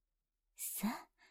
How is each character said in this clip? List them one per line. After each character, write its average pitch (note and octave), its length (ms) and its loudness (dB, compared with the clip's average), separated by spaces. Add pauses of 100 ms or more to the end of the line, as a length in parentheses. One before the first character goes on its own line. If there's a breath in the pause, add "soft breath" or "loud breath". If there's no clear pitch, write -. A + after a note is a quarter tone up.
(580)
さ - 300 0
あ、 C#4+ 200 0 (240)